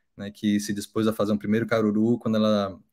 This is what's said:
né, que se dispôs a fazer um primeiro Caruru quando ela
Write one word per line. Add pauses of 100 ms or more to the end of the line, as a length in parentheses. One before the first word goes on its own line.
(160)
né,
que
se
dispôs
a
fazer
um
primeiro
Caruru
quando
ela (140)